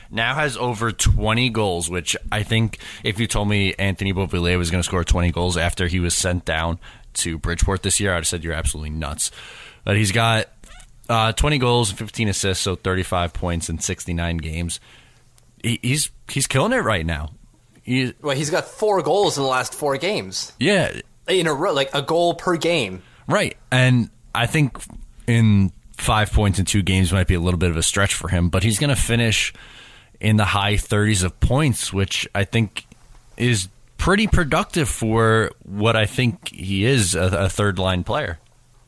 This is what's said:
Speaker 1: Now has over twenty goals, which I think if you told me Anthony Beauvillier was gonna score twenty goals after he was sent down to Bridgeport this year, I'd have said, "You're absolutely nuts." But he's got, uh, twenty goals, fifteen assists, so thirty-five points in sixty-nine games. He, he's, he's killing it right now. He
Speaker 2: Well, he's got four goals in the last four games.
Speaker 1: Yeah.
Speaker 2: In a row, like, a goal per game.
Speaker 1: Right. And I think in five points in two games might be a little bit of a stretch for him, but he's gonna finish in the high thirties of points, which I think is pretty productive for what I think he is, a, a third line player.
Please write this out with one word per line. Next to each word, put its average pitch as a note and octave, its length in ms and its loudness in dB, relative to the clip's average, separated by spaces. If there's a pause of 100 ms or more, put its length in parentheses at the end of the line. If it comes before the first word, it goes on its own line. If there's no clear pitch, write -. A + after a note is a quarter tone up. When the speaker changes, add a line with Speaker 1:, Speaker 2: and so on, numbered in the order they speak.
(100)
Speaker 1:
Now A#2 240 -2
has D3 220 -2
over A#2 360 -2
twenty A2 580 2
goals, F#2 400 -2
which F2+ 260 -4 (160)
I G#2+ 100 0
think A2+ 360 0 (240)
if G#2 180 -4
you A#2 60 0
told G#2 220 0
me G2+ 260 2
Anthony G2 400 -2
Beauvillier F2+ 440 0
was F2 120 0
gonna F2+ 120 0
score F2 220 -2
twenty F2 280 2
goals F2 240 -2
after F2 320 0
he F2 120 0
was E2+ 140 0
sent F2+ 320 -2
down E2 320 -2 (360)
to D#2+ 220 -4
Bridgeport E2+ 460 -2
this - 180 0
year, G2+ 120 0
I'd F2+ 40 0
have E2 100 -2
said, E2+ 180 -4
"You're E2 100 -4
absolutely D2+ 360 -4
nuts." D2+ 400 -6 (540)
But G2+ 120 0
he's G#2 160 2
got, A2+ 360 0 (600)
uh, A#2 240 2
twenty D3 260 0
goals, A#2+ 320 2
fifteen A2 380 -4
assists, F#2+ 340 0
so F#2 140 -2
thirty-five F#2 560 -2
points F2 380 -4
in E2+ 100 -4
sixty-nine E2+ 580 -4
games. D#2+ 420 -6 (840)
He, A#2 180 -2
he's, C3 280 -2 (180)
he's - 180 -4
killing D#3+ 260 0
it B3 120 0
right G2+ 200 0
now. D#2 280 -4 (500)
He B2+ 380 -2
Speaker 2:
Well, C#3 160 -2
he's D3 140 -2
got E3 160 -2
four G3+ 360 0
goals D#3+ 360 2
in C#3 40 0
the C3+ 60 0
last B2+ 260 -2
four C#3 220 -2
games. C3+ 640 -4
Speaker 1:
Yeah. E3+ 320 2 (340)
Speaker 2:
In E3+ 220 2
a D#3 40 2
row, D#3+ 200 -2
like, C#3 200 0
a C#3+ 80 -2
goal E3+ 340 0
per E3+ 220 -2
game. C3 460 -2 (240)
Speaker 1:
Right. F3+ 300 0 (160)
And B2+ 360 4 (260)
I A#2 120 0
think D3 320 0 (480)
in G#2+ 460 4 (240)
five G#2+ 360 0
points G2+ 280 4
in F#2+ 40 0
two G2+ 160 2
games F#2 320 2
might F#2+ 140 4
be - 80 4
a F2 60 2
little F2 180 2
bit F2 120 2
of D#2+ 60 0
a E2 60 0
stretch G2 320 0
for - 140 -6
him, F2 220 2
but F#2 120 0
he's G#2+ 160 2
gonna C#3+ 180 0
finish A#2 560 0 (680)
in G#2+ 160 4
the G#2+ 100 4
high G#2 300 0
thirties G#2 480 2
of F2 160 -4
points, C3 520 2
which - 340 -2 (100)
I G2 80 0
think - 420 -2 (500)
is A2 320 0 (300)
pretty G3+ 300 2
productive E3 600 0
for A2+ 640 2 (140)
what G#2 320 0
I G#2+ 100 2
think A#2+ 420 -2
he F#2+ 380 -2
is, A2+ 300 2
a, E2+ 80 2
a F#2 260 2
third G2+ 300 0
line F#2 240 0
player. A2 340 -6 (500)